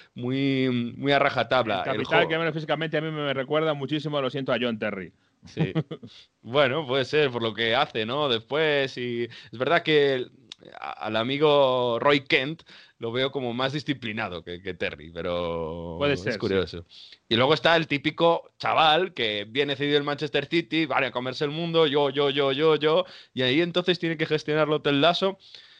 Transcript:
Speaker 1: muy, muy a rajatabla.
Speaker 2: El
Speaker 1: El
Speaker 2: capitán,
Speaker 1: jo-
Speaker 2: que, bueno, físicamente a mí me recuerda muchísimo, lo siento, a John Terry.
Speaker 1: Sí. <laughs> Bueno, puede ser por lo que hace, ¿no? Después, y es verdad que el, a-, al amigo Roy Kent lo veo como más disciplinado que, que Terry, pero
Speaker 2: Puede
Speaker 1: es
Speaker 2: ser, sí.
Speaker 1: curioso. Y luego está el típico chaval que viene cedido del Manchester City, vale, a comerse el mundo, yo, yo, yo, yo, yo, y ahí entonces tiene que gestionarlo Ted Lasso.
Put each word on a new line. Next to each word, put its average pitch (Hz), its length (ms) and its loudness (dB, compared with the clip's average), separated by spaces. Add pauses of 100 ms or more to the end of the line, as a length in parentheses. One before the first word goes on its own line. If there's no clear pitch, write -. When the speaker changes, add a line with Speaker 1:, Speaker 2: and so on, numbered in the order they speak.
(140)
Speaker 1:
muy, 131 840 0
muy 135 160 0
a 139 60 6
rajatabla. 120 640 2
Speaker 2:
El 139 80 -4
Speaker 1:
El 131 80 -2
Speaker 2:
capitán, 160 240 2
Speaker 1:
jo- 170 40 0
Speaker 2:
que, 160 80 -2
bueno, 165 160 -2
físicamente 151 460 -4
a 151 40 -2
mí 160 100 -4
me 147 220 -2
recuerda 147 400 0
muchísimo, 147 460 -4
lo 131 100 0
siento, 135 220 -4
a 120 80 4
John 117 180 0
Terry. 98 360 -6 (320)
Speaker 1:
Sí. - 320 -2
<laughs> 151 40 2 (640)
Bueno, 135 400 2
puede 127 200 0
ser 147 260 2
por 120 100 -4
lo 113 120 0
que 113 200 0
hace, 123 320 0
¿no? 143 220 -2
Después, 139 680 0
y 120 320 -4 (200)
es 113 80 -14
verdad 147 240 2
que 143 340 4
el, 127 160 -6 (460)
a-, - 280 -10
al 107 100 -2
amigo 127 840 2
Roy 143 260 4
Kent 151 380 0 (360)
lo 113 140 -6
veo 131 180 0
como 127 220 -4
más 131 180 0
disciplinado 110 720 -6
que, 87 180 -10
que 95 120 -6
Terry, 82 360 -8
pero 85 880 -4
Speaker 2:
Puede 143 160 0
Speaker 1:
es 90 80 -4
Speaker 2:
ser, 113 120 -4
sí. 101 60 -6
Speaker 1:
curioso. 92 460 0 (440)
Y 113 80 2
luego 135 160 4
está 165 240 4
el 165 100 0
típico 156 720 0
chaval 156 540 2
que 107 360 -4
viene 139 280 -2
cedido 143 180 0
del 143 80 2
Manchester 143 420 -2
City, 160 400 0
vale, 131 220 0
a 117 40 -8
comerse 127 340 -4
el 143 60 -2
mundo, 165 360 2
yo, 143 220 2
yo, 143 200 0
yo, 139 220 2
yo, 156 240 4
yo, 156 300 2 (280)
y 123 80 -4
ahí 131 200 2
entonces 175 380 0
tiene 165 180 -4
que 156 80 -2
gestionarlo 151 560 0
Ted 143 120 2
Lasso. 170 440 2 (420)